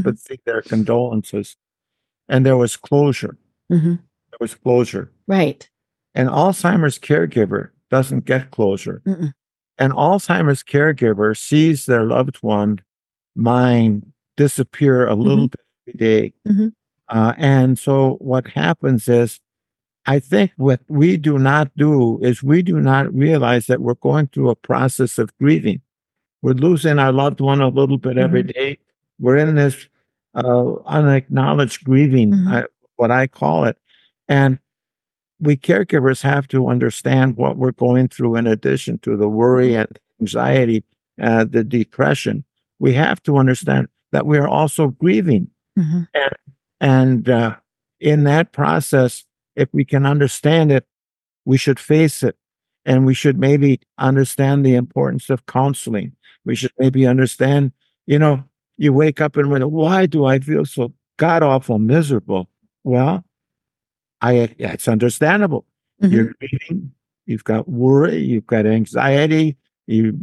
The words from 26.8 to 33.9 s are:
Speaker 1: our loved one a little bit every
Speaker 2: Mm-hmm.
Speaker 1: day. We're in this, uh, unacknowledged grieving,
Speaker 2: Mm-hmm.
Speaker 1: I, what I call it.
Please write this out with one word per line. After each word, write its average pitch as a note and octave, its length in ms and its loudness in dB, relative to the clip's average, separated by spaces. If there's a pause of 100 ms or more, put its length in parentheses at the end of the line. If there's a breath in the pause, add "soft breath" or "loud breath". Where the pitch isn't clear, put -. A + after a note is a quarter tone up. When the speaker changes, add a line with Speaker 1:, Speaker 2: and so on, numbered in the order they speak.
Speaker 1:
our C3+ 120 2
loved C#3 300 0
one C#3 200 0
a C3+ 80 2
little C3+ 280 0
bit B2+ 200 -4
every E3 260 2
Speaker 2:
Mm-hmm. - 160 -10
Speaker 1:
day. C#3 180 -6 (420)
We're B2+ 180 2
in D#3 180 2
this, C#3+ 320 0 (460)
uh, B2 420 0 (100)
unacknowledged C#3 960 0
grieving, C3 480 2
Speaker 2:
Mm-hmm. F#2+ 160 2
Speaker 1:
I, A#2+ 160 -2 (340)
what A#2 140 0
I C3 160 0
call D3+ 380 -2
it. A2+ 120 -4 (500)